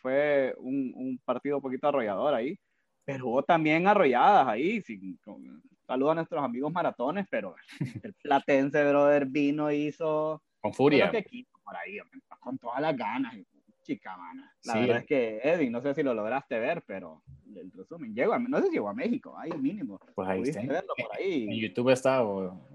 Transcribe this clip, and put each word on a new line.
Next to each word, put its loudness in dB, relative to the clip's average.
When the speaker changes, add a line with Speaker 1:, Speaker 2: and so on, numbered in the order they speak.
Speaker 1:
fue 2
un, -4
un -6
partido -2
un -6
poquito -4
arrollador 0
ahí, -2
pero -6
hubo 0
también 4
arrolladas 6
ahí, 0
sin, -12
con, -20
saludo 0
a 2
nuestros -4
amigos -4
maratones, -2
pero -6
Speaker 2:
<laughs> -8
Speaker 1:
el -12
Platense, 2
brother, 6
vino, 0
hizo -2
Speaker 2:
Con -4
furia. 6
Speaker 1:
hizo -
lo 0
que 0
quiso -18
por -14
ahí, -10
hombre, -20
con -10
todas -6
las 0
ganas, -4
y, -18
chica, -8
mana. -18
La -6
Speaker 2:
Sí. 2
Speaker 1:
verdad 4
es -12
que, 0
Edwin, 2
no -4
sé -2
si 0
lo 2
lograste -4
ver, -2
pero -12
el -16
resumen, -14
llegó 2
a, 0
no 0
sé 2
si -2
llegó -2
a -6
México, -4
ahí -8
mínimo. -4
Speaker 2:
Pues -4
ahí 0
Speaker 1:
Pudiste -4
Speaker 2:
está. -4
Speaker 1:
verlo -4
por -8
ahí. -2
Speaker 2:
En -4
YouTube 0
está, 4
o, -4